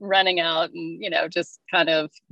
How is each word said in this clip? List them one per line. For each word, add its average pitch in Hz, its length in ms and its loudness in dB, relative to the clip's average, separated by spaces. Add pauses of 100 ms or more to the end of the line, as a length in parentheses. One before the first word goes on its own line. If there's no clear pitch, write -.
running 190 400 2
out 165 320 0
and, 170 300 -10
you 208 60 -6
know, 160 200 -2
just 175 320 -6 (100)
kind 170 180 2
of 156 220 0 (220)